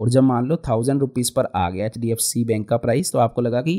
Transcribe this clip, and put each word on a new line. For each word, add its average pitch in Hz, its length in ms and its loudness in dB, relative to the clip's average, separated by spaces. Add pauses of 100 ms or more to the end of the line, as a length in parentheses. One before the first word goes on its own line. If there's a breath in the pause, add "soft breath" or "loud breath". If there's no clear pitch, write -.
और 110 100 0
जब 131 120 6
मान 123 240 4
लो 160 120 0
थाउजेंड 131 420 0
रुपीज 123 300 -2
पर 127 160 0
आ 90 240 -2
गया 95 160 -4
एचडीएफ़सी 117 580 -2
बैंक 110 240 -2
का 120 80 2
प्राइस, 120 360 0
तो 131 60 0
आपको 120 240 2
लगा 120 200 0
कि 165 160 0